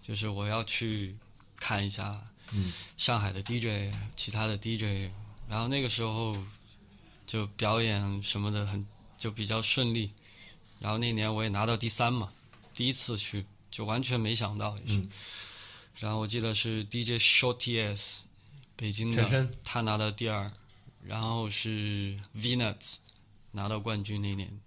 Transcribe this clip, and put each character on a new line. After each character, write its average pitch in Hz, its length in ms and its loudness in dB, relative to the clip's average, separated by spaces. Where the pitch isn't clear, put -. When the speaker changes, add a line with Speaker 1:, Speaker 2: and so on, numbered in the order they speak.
Speaker 1:
就 107 140 -6
是 107 120 0
我 101 180 -2
要 110 180 0
去 107 520 -2
看 101 300 0
一 101 40 0
下 101 320 -4
Speaker 2:
嗯。 95 220 0
Speaker 1:
上 120 240 2
海 101 100 2
的 95 100 -4
D 120 200 -2
J， 101 320 0
其 - 140 -4
他 107 160 0
的 107 100 0
D 113 200 -2
J， 98 360 0
然 107 120 0
后 117 80 0
那 139 120 2
个 131 80 2
时 117 140 0
候 110 340 0
就 110 220 -2
表 110 320 2
演 101 420 2
什 101 180 0
么 104 100 2
的 104 160 2
很， 101 200 -2
就 113 120 -2
比 110 160 -4
较 110 140 2
顺 120 320 4
利， 110 180 0
然 104 100 -2
后 107 80 2
那 117 140 2
年 107 200 2
我 110 100 0
也 110 60 2
拿 101 180 2
到 117 100 4
第 117 120 0
三 120 220 4
嘛， 117 220 -2
第 123 140 0
一 131 60 2
次 120 260 0
去， 101 260 -4
就 - 140 -6
完 110 180 0
全 127 160 2
没 110 160 2
想 107 220 0
到 104 220 -2
也 107 140 0
是。 101 60 6
Speaker 2:
嗯。 98 120 0
Speaker 1:
然 107 120 -2
后 110 100 0
我 110 60 0
记 110 140 0
得 110 140 2
是 110 300 0
D 117 200 -2
J 117 140 2
Shorty 113 760 4
S， - 280 -4
北 107 140 -2
京 110 200 0
的， 117 60 4
Speaker 2:
陈 117 120 6
升。 131 220 4
Speaker 1:
他 - 160 0
拿 110 160 2
到 107 140 2
第 110 180 -2
二， 104 240 0
然 104 180 -4
后 113 300 0
是 104 680 0
V 120 220 0
Nuts 110 400 -2
拿 101 180 -2
到 107 120 0
冠 104 240 -2
军 104 160 -2
那 101 140 0
年 98 320 -6